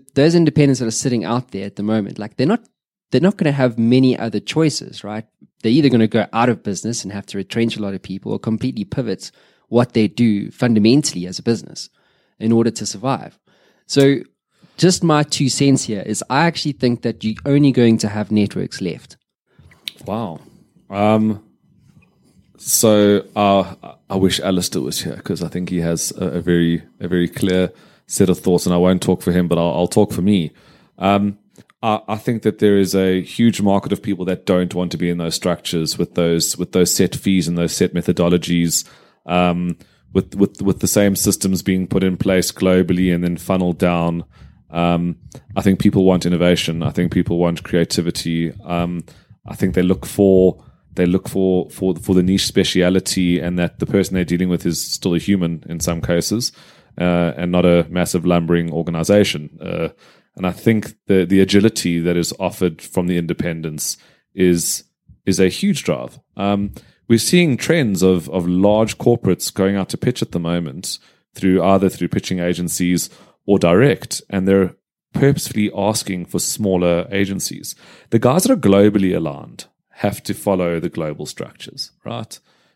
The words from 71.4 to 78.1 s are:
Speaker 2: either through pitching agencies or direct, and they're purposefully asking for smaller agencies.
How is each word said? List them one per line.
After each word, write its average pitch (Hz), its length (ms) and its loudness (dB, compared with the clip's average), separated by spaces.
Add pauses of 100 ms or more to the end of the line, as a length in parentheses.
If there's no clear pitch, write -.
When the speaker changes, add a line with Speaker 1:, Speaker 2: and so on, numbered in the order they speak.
Speaker 2:
either 95 260 4
through 85 200 -4
pitching 92 300 -4
agencies 87 720 -2 (380)
or 101 100 6
direct, 98 720 2
and 95 180 -2
they're 95 280 2 (380)
purposefully 135 640 0
asking 98 500 -4
for - 140 -6
smaller 90 720 0
agencies. 98 640 -6 (380)